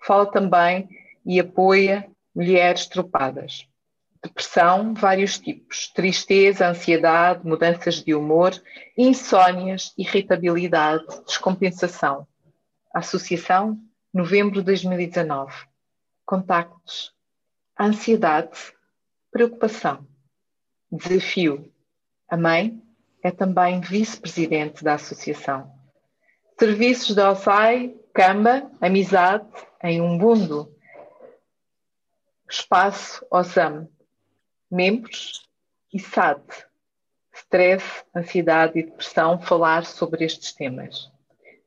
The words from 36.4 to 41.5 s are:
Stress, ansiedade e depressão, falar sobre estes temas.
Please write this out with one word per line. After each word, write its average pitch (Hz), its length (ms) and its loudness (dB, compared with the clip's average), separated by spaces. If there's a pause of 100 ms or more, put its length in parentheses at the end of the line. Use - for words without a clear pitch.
Stress, 185 680 0 (120)
ansiedade 165 640 0
e 160 40 -2
depressão, 175 560 -2
falar 165 460 0
sobre 165 400 -6
estes - 280 -10
temas. 135 580 -12 (560)